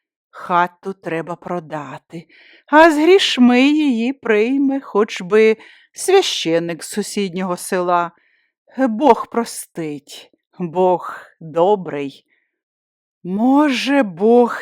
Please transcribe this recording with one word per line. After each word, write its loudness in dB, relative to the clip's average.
Хату -4
треба -8
продати, -12
а 6
з -2
грішми 4
її 2
прийме 0
хоч -4
би 2
священик 0
з -14
сусіднього -6
села. -2
Бог 2
простить, -10
Бог -2
добрий. -4
«Може, 2
Бог 2